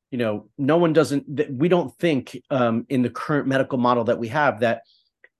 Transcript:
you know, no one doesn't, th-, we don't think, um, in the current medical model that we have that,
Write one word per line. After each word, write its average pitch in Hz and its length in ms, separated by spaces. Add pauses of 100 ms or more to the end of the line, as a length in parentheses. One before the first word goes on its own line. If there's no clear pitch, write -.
(120)
you 127 80
know, 107 300 (100)
no 147 180
one 170 160
doesn't, 143 420
th-, 147 140
we 139 180
don't 175 300
think, 135 400 (140)
um, 120 380
in 131 120
the 120 80
current 131 380
medical 135 320
model 120 240
that 107 160
we 117 80
have 131 320
that, 117 240 (560)